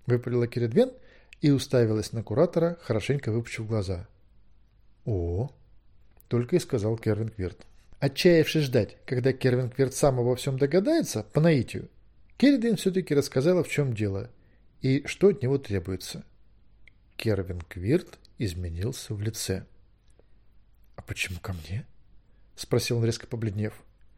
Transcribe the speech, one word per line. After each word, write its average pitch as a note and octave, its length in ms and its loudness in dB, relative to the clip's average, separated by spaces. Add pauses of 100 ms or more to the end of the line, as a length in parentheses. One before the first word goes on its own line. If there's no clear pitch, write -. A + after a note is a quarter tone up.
выпалила A#2+ 420 0
Кередвен B2 460 2 (480)
и D3+ 100 4
уставилась A#2+ 640 2
на A2+ 100 -4
куратора, E3+ 600 2
хорошенько A#2 500 -2
выпучив A#2 340 -4
глаза. F#2+ 400 -4 (1000)
"О!" F#2 440 -2 (800)
только B2 280 0
и - 20 2
сказал A2 400 -2
Кервин G#2+ 320 -2
Квирт. - 360 -8 (320)
"Отчаявшись D#3 640 4
ждать, A#2+ 420 0
когда B2 260 2
Кервин B2+ 380 0
Квирт C3 240 0
сам C3 260 2
обо A#2+ 160 2
всем C3+ 220 -4
догадается, E3+ 640 2 (100)
по D3 80 2
наитию, D#3 480 2 (480)
Кередвин A#3 400 4
все-таки F3+ 380 0
рассказала, C#3+ 500 4
в - 40 -10
чем C3+ 260 -2
дело G2 360 -4 (520)
и C3+ 240 2
что - 220 4
от G3+ 140 0
него C3 160 0
требуется". F#2 680 -6 (920)
Кервин F#2+ 460 -2
Квирт - 560 -4 (200)
изменился F2+ 760 -6
в G2+ 80 -6
лице. G2 420 -6 (1300)
"А - 60 -16
почему - 380 -8
ко F#2+ 120 -8
мне?" F2 340 -10 (680)
спросил A#2+ 440 -2
он, A2+ 80 0
резко A#2 200 -2
побледнев. G#2+ 460 -4 (460)